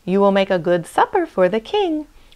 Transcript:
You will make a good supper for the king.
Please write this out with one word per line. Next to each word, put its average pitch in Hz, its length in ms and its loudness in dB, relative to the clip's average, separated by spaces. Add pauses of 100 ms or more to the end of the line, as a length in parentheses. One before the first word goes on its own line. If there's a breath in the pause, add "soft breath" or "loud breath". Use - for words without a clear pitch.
You 190 160 0
will 202 120 4
make 196 180 0
a 185 100 0
good 175 260 -2
supper - 400 -2
for 185 240 0
the 214 100 -4
king. 311 480 -4 (280 soft breath)